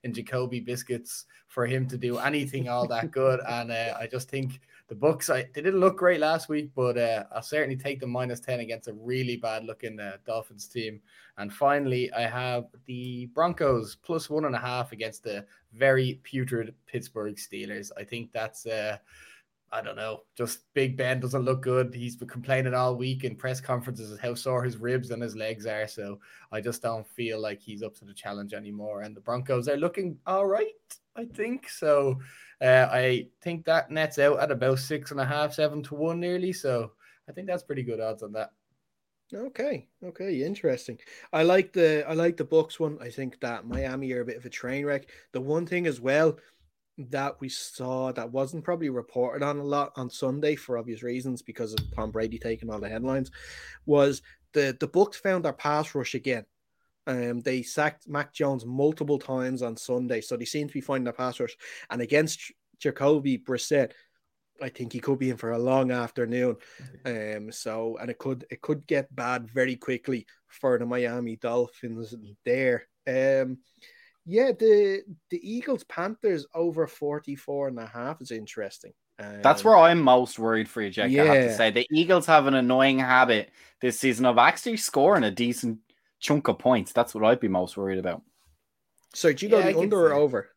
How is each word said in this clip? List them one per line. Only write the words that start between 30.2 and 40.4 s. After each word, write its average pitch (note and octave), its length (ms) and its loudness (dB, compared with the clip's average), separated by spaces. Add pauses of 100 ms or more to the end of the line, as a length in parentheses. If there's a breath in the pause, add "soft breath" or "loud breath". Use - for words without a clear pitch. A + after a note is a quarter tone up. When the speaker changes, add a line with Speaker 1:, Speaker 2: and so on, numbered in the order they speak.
Speaker 1:
all F#3+ 180 2
right, G#3+ 220 2 (480)
I A#3 100 -10
think. A#3+ 420 -8
So, C#3+ 520 2 (420 loud breath)
uh, B2+ 300 8
I B2+ 380 2 (120)
think E3+ 240 -6
that E3 240 2
nets D#3 300 -2
out C#3+ 200 6
at C#3 120 0
about C3 260 2
six C#3+ 320 -6
and C#3 100 -6
a C3 60 0
half, D3 300 -2
seven D3+ 280 0
to D3 120 -12
one E3 240 -2
nearly. F3+ 340 -2
So B2 380 -2 (360 soft breath)
I - 40 -18
think F#3 160 -12
that's F3+ 160 -4
pretty C3+ 180 -6
good A#2 180 -6
odds A2 220 -6
on G#2 120 -14
that. G#2+ 180 -6 (840)
Speaker 2:
Okay, B3 540 -6 (160)
okay, F3+ 400 -6